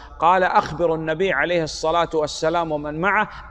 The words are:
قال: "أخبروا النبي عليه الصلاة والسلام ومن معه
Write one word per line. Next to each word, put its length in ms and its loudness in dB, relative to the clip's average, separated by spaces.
قال: 240 4
"أخبروا 520 2
النبي 380 -2
عليه 300 2
الصلاة 500 0
والسلام 580 -2
ومن 300 -4
معه 280 2